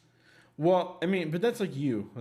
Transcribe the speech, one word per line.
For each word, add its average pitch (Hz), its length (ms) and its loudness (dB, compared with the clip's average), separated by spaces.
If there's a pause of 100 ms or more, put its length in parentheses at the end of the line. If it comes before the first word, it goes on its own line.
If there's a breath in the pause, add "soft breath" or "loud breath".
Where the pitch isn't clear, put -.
(580 soft breath)
Well, 175 440 2
I 165 60 0
mean, 175 240 0
but 170 100 -2
that's, 233 180 0
like, 170 160 -4
you. 127 340 -2 (120)